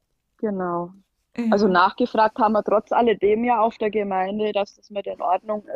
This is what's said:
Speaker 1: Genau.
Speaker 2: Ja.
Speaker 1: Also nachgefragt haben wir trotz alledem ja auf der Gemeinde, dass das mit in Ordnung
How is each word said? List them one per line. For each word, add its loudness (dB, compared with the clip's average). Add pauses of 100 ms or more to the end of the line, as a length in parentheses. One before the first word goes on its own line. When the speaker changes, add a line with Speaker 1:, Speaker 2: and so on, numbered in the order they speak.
(380)
Speaker 1:
Genau. -6 (440)
Speaker 2:
Ja. -4
Speaker 1:
Also 4
nachgefragt 2
haben 2
wir 0
trotz -2
alledem 2
ja 0
auf 0
der -4
Gemeinde, -4
dass -4
das -20
mit -10
in -10
Ordnung -4